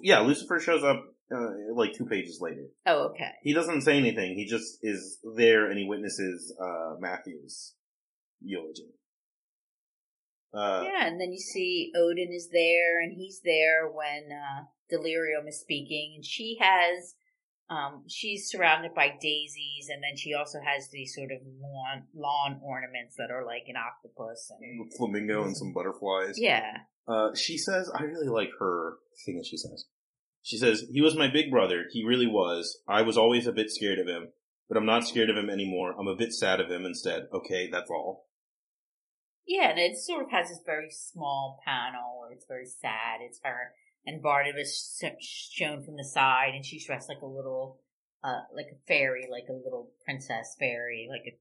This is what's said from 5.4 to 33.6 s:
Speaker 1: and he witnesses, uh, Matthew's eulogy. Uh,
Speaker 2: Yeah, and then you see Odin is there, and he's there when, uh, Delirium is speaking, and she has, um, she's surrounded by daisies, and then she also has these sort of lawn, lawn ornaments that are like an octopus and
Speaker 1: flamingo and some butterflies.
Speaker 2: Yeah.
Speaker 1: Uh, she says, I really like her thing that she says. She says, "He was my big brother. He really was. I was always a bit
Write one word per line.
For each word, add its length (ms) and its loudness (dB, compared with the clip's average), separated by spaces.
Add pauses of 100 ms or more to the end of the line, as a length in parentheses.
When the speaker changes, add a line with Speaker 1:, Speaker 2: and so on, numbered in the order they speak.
Speaker 1:
and 80 -2
he 80 -4
witnesses, 760 -6
uh, 380 -6
Matthew's 720 -10 (720)
eulogy. 480 -10 (1600)
Uh, 320 0
Speaker 2:
Yeah, 220 0
and 120 -6
then 140 -4
you 60 -12
see 560 -4
Odin 360 2
is 200 -10
there, 500 4
and 100 -4
he's 320 -12
there 460 4
when, 420 -6
uh, 340 -10 (240)
Delirium 580 -2
is 120 -12
speaking, 560 -6
and 100 -20
she 360 -8
has, 540 6 (540)
um, 380 -6
she's 420 -6
surrounded 440 4
by 160 4 (100)
daisies, 720 -8
and 120 -8
then 140 -6
she 180 -8
also 280 -4
has 300 -2
these 240 -12
sort 160 -10
of 80 -10 (200)
lawn, 440 -8 (100)
lawn 500 -2
ornaments 540 -8
that 140 -6
are 140 -6
like 220 -8
an 80 -10
octopus 760 -10 (120)
and 340 -12
Speaker 1:
flamingo 480 0
and 140 -4
some 160 -8
butterflies. 640 2
Speaker 2:
Yeah. 380 4 (300)
Speaker 1:
Uh, 280 4
she 220 -2
says, 360 0
I 100 -2
really 260 -2
like 200 2 (100)
her 380 0 (280)
thing 120 -6
that 80 -8
she 120 -10
says. 280 -10 (560)
She 160 -8
says, 340 4
"He 100 4
was 140 8
my 120 4
big 240 2
brother. 400 4
He 140 -2
really 220 6
was. 600 0
I 140 6
was 160 4
always 300 6
a 40 0
bit 200 0